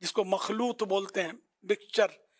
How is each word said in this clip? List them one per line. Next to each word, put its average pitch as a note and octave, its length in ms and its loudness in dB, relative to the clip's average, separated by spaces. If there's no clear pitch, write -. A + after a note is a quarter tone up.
جس F3+ 120 -6
کو G3+ 120 2
مخلوط A3 580 -2
بولتے G3 400 -2
ہیں، D#3+ 100 -4
مکسچر، G#3 440 2